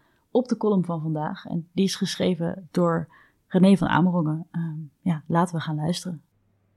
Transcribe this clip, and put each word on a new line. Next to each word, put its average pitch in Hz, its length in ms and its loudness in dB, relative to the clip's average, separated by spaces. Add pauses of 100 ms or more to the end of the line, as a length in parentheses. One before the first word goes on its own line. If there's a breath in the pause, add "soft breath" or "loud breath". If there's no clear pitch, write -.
(300)
op 247 180 2
de 226 80 0
column 208 280 2
van 170 160 -4
vandaag. 156 440 -4
En 170 280 -6
die 196 120 2
is 185 100 0
geschreven 180 760 -4
door 170 380 0 (400 soft breath)
René 185 280 6
van - 120 -2
Amerongen. 170 640 2
Ehm, 165 260 -6 (220)
ja, 160 260 -2
laten 170 280 0
we 160 60 -4
gaan 156 160 -6
luisteren. 165 460 -6 (540)